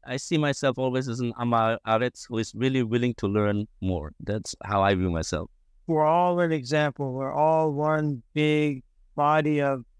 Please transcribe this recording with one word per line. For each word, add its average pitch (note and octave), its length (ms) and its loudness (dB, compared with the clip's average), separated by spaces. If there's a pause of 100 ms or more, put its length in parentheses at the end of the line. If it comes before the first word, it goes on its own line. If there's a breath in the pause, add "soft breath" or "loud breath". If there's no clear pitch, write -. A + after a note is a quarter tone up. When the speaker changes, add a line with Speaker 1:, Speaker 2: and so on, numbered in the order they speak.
Speaker 1:
I B2+ 120 -6
see D#3+ 200 -4
myself C#3+ 400 0
always C3 320 -2
as A#2 100 -4
an A#2+ 180 -2
Amar A#2 480 2
Aretz A2+ 420 0
who A#2 100 -6
is A2 180 -4
really C3 280 0
willing A#2+ 320 0
to G#2 120 -2
learn G#2 400 0 (140)
more. E2 400 -4
That's G2+ 420 -6
how G2+ 180 0
I G2 140 4
view F#2 140 0
myself. D#2+ 420 -4 (360)
Speaker 2:
We're D#3 180 2
all F3 340 4
an E3 140 2
example. C#3+ 580 -2
We're C3+ 220 -6
all D#3 400 2
one D3+ 500 -2 (100)
big D3+ 500 0 (320)
body D3 460 2
of C3+ 220 -2 (160)